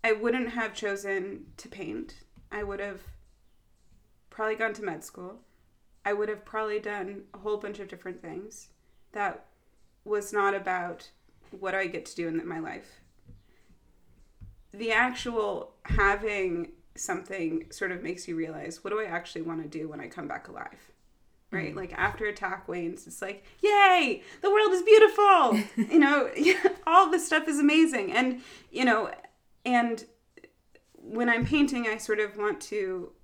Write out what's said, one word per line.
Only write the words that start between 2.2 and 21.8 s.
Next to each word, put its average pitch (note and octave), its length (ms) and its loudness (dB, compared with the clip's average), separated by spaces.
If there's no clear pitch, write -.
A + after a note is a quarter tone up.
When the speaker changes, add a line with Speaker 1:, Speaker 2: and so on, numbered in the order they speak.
Speaker 1:
I G#3 120 -8
would G3 180 -8
have G3 200 -10
probably A3 260 -4
gone A3 180 -2
to G#3+ 80 -12
med E3 220 -8
school. F#3+ 360 -18
I G3+ 80 -2
would G#3 160 -2
have G#3 160 -8
probably G#3+ 360 -6
done G3+ 520 -10
a G3+ 60 -20
whole G#3 200 -4
bunch G#3 200 -10
of G3 100 -12
different F3+ 320 -14
things F3 480 -14
that G3+ 320 -6
was G#3 280 -4
not G3+ 220 2
about F#3 560 -6
what F#3+ 240 -6
I F#3+ 120 0
get E3 200 -8
to - 100 -14
do E3+ 120 -4
in D#3+ 200 -4
my E3 100 -8
life. D#3+ 420 -12
The A3+ 180 -6
actual A3+ 840 -2
having G3+ 880 0
something F#3 760 -6
sort F#3 220 -6
of F3 100 -10
makes F3 240 -10
you F3 80 -8
realize, D#3+ 480 -8
what G3 80 -8
do G#3+ 100 -2
I G#3+ 40 -4
actually E3+ 380 -8
wanna D#3+ 260 -8
do D#3 200 -10
when D3 120 -12
I - 80 -12
come D3+ 180 -12
back - 220 -10
alive? - 420 -16
Right? F#3+ 220 -6
Speaker 2:
Mm. - 20 -10
Speaker 1:
Like, F#3 160 -10